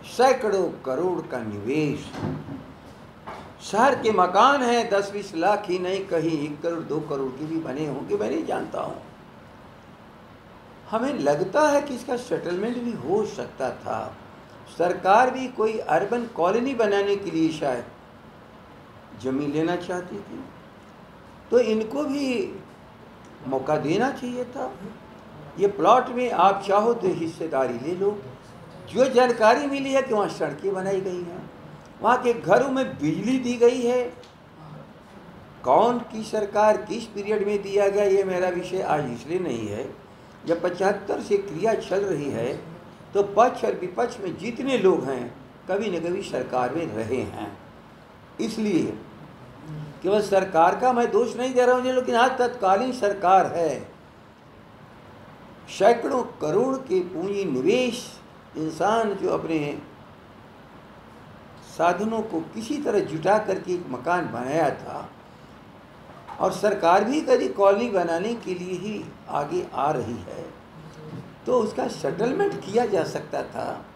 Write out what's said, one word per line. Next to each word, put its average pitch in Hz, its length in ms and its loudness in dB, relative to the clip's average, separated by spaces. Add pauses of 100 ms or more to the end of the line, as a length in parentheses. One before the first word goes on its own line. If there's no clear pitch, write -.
सैकड़ों 220 640 2 (160)
करोड़ 156 420 -2
का 127 120 -6
निवेश। 120 760 -2 (1500)
शहर 247 320 4
के 233 160 2
मकान 208 520 6
हैं 240 280 2
दस 202 220 2
बीस 202 220 -8
लाख 175 360 0
ही 180 80 0
नहीं, 190 280 -2
कहीं 160 360 0
एक 147 200 -8
करोड़, 170 160 -2
दो 151 220 -2
करोड़ 139 280 -4
के 131 160 -8
भी 160 120 -4
बने 151 300 -4
होंगे, 147 300 -4
मैं 214 140 -2
नहीं 320 160 -2
जानता - 340 -4
हूँ। - 220 -8 (1900)
हमें 240 280 0
लगता 175 500 4
है 285 140 4
कि 285 120 -6
इसका 247 220 -4
settlement 180 600 -2
भी 240 140 -4
हो 190 340 0
सकता 123 440 -6
था। 113 460 -6 (600)
सरकार 185 520 4
भी 262 180 -6
कोई 220 300 -2
urban 202 460 0
colony 226 500 0
बनाने 202 420 2
के 170 140 -6
लिए 160 180 2
शायद 131 360 -2 (1400)
ज़मीन 139 300 -2
लेना 165 240 0
चाहती 180 400 -8
थी, - 280 -12 (1040)
तो 226 80 6
इनको 220 460 2
भी 262 500 -2 (920)
मौका 135 300 -2
देना 175 340 0
चाहिए 247 340 -8
था। 262 300 -8 (840)
ये 190 80 2
plot 196 420 4
में 247 220 -2
आप 196 380 4
चाहो 214 260 4
तो 190 140 0
हिस्सेदारी 156 680 -2
ले 139 200 -6
लो। 202 280 0 (720)
जो 254 140 6
जानकारी 240 580 6
मिली 277 260 -2
है 269 100 4
कि 254 120 -2
वहाँ 202 140 2
सड़कें 156 460 -4
बनाई 190 260 0
गई 185 160 -4
हैं, 175 340 -10 (520)
वहाँ - 200 4
के 240 100 2
घरों 226 360 2
में 262 300 -2
बिजली 190 400 0
दी 240 160 -2
गई 247 280 4
है। 240 300 0 (1500)
कौन 202 340 6
की 220 240 -8
सरकार 214 540 2
किस - 280 -6
period 202 420 -2
में 208 160 0
दिया 202 260 2
गया, 202 160 2
ये 196 200 4
मेरा 185 240 0
विषय 180 340 -4
आज 147 300 0
इसलिए 139 260 -4
नहीं 120 300 -4
है। 104 260 -6 (520)
जब 165 160 0
पचहत्तर 190 580 0
से 208 160 0
क्रिया 196 380 0
चल 185 260 -2
रही 151 300 -2
है, 120 300 -4 (540)
तो 196 80 4
पक्ष 214 420 2
और 208 80 0
विपक्ष 180 480 -4
में 170 180 -6
जितने 240 400 -2
लोग 180 260 4
हैं, 120 300 -6 (360)
कभी 202 200 0
न 170 100 -2
कभी 175 220 -4
सरकार 127 520 -2
में - 120 -2
रहे 113 360 -2
हैं। 101 360 -10 (840)
इसलिए 214 520 0 (1120)
केवल 202 180 4
सरकार 190 560 4
का 254 160 2
मैं 240 180 2
दोष 220 260 2
नहीं 254 180 -2
दे 247 120 6
रहा 247 80 6
हूँ, 247 100 0
लेकिन 254 300 0
आज 247 240 4
तत्कालीन 240 540 2
सरकार 185 540 4
है, 151 420 -2 (1900)
सैकड़ों 233 440 4
करोड़ 214 540 0
के 185 240 0
पूंजी 185 440 -4
निवेश, 190 680 2 (440)
इंसान 196 580 0
जो 185 160 -2
अपने 156 480 -2 (2000)
साधनों 196 440 2
को 170 180 -4
किसी 220 360 -6
तरह 214 240 2
जुटा 160 380 2
करके 190 340 -2
एक 175 160 -2
मकान 151 440 -2
बनाया 135 380 0
था, - 400 -12 (1300)
और 190 120 2
सरकार 190 520 4
भी 277 160 0
कभी 233 280 4
कॉलोनी 202 420 4
बनाने 180 440 0
के 202 200 -6
लिए 180 200 -6
ही 202 300 -8 (240)
आगे 151 460 -2
आ 139 160 0
रही 117 260 -4
है, - 300 -12 (1000)
तो 247 120 2
उसका 247 300 -2
सेटलमेंट 254 680 -2
किया 226 320 0
जा 185 180 0
सकता 147 380 -6
था। - 420 -8 (100)